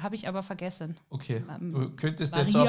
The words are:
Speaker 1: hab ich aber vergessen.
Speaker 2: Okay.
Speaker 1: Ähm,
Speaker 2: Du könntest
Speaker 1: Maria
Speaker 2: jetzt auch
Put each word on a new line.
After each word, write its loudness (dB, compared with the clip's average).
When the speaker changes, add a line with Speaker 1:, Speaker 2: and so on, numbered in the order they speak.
Speaker 1:
hab -4
ich -8
aber -4
vergessen. -8
Speaker 2:
Okay. -4
Speaker 1:
Ähm, -6
Speaker 2:
Du 0
könntest -2
Speaker 1:
Maria 4
Speaker 2:
jetzt 6
auch 10